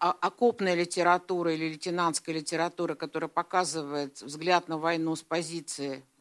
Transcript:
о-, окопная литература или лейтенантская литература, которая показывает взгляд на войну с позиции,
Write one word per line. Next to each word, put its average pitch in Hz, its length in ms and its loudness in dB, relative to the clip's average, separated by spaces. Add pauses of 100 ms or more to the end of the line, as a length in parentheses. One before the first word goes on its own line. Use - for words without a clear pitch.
о-, 175 200 2
окопная 190 540 2
литература 175 800 2
или 160 140 -2
лейтенантская 165 680 -2
литература, 160 600 -2
которая 156 340 -6
показывает 147 960 -2
взгляд 160 460 0
на 160 100 -2
войну 160 380 0
с 156 60 -12
позиции, 151 800 -6 (180)